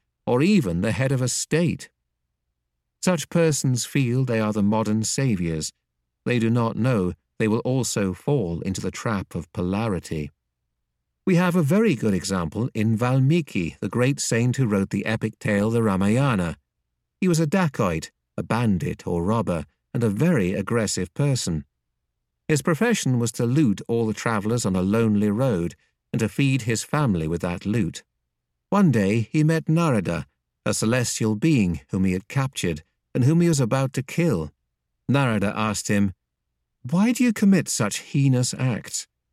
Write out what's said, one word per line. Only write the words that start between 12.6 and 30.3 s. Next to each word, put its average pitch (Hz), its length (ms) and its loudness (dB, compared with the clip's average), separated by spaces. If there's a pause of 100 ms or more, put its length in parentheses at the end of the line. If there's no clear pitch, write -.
in 110 220 0
Valmiki, 131 880 0
the 107 80 -4
great 131 320 0
saint 120 340 0
who 131 100 0
wrote 101 260 0
the 101 140 -2
epic 110 340 -4
tale, 104 300 0
the 117 140 0
Ramayana. 101 720 2 (640)
He 185 80 0
was 165 120 2
a 165 60 2
dacoit, 123 680 -2 (260)
a - 60 -6
bandit 95 640 -2
or 87 180 -2
robber, 90 420 -2 (280)
and 120 100 -2
a 113 60 2
very 107 440 0
aggressive 101 600 -4
person. 120 520 -2 (800)
His 147 140 2
profession 170 580 0
was 117 140 -2
to 123 120 -2
loot 120 440 2
all 117 180 0
the 110 60 -2
travellers 113 520 -2
on 95 100 0
a 92 60 2
lonely 104 480 2
road 101 460 -2 (380)
and 131 80 -2
to 107 80 0
feed 135 320 0
his 110 220 -2
family 104 440 0
with 85 140 -2
that 87 240 -6
loot. 104 380 -2 (640)
One 196 200 4
day 110 420 2
he 156 120 2
met 160 240 2
Narada, 117 600 0 (380)